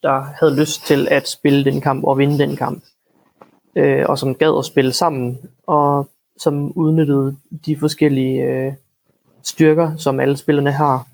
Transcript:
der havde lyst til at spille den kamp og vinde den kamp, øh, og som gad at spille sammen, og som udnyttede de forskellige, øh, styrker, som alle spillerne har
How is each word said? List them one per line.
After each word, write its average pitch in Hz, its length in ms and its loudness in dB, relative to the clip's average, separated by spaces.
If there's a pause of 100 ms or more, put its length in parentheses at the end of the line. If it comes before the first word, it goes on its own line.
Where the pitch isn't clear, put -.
der 151 220 0 (160)
havde 147 200 2
lyst 156 260 -2
til 143 240 2
at - 180 0
spille 139 360 0
den 139 160 0
kamp - 240 -2
og 135 140 0
vinde 143 200 2
den 143 180 0
kamp, - 280 -8 (920)
øh, 139 320 2
og 143 100 0
som 135 160 -2
gad 156 240 2
at 143 60 -2
spille 131 280 0
sammen, 127 460 -2 (280)
og 143 440 0 (280)
som 143 340 -4
udnyttede 143 640 0 (300)
de 156 140 -2
forskellige, 139 640 0
øh, 131 300 -2 (720)
styrker, 160 540 2
som 135 240 -2
alle 139 160 0
spillerne 143 360 0
har 139 420 0